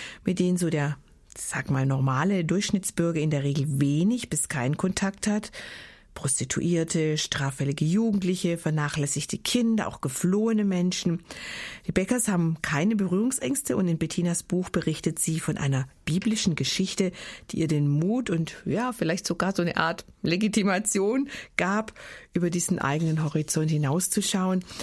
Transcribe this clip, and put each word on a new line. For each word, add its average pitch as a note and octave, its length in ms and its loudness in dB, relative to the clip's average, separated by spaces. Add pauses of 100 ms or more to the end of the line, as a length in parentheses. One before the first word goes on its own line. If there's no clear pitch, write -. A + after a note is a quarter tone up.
(240)
mit F3+ 160 0
denen F3+ 160 4
so F3 120 0
der, D3+ 280 0 (420)
sag - 320 -6
mal, C3+ 160 2
normale C3+ 580 2
Durchschnittsbürger E3+ 760 0
in D#3 100 2
der C#3+ 140 2
Regel C#3+ 220 0 (140)
wenig E3 500 2
bis - 180 -2
keinen C3 280 0
Kontakt G3 520 -2
hat. G#3 240 -2 (640)
Prostituierte, D#3+ 1000 0
straffällige C#3 680 -2
Jugendliche, F#3 760 2
vernachlässigte D3+ 800 -2
Kinder, A3+ 480 2
auch - 140 -8
geflohene G#3 640 2
Menschen. F3+ 580 2 (640)
Die - 60 -4
Beckers A#3+ 340 0
haben E3+ 360 2
keine E3 340 2
Berührungsängste A#3 800 0
und F#3+ 100 2
in E3 120 2
Bettinas E3+ 440 0
Buch F3+ 280 -2
berichtet D#3+ 500 -2
sie D#3+ 180 0
von - 200 -2
einer C3+ 280 0 (180)
biblischen F#3 520 0
Geschichte, F#3 560 0 (380)
die - 80 -4
ihr D#3+ 100 2
den D3 180 2
Mut F3+ 440 2
und, E3 340 -2
ja, A#3 280 -2
vielleicht E3+ 340 -2
sogar F#3+ 280 -2
so F3 80 0
eine E3+ 140 -2
Art E3 280 0 (180)
Legitimation G3+ 1040 2 (280)
gab, G#3 360 0 (400)
über F3 180 0
diesen F3 300 -2
eigenen D#3 420 0
Horizont D#3 480 0
hinauszuschauen. F#3 960 0 (180)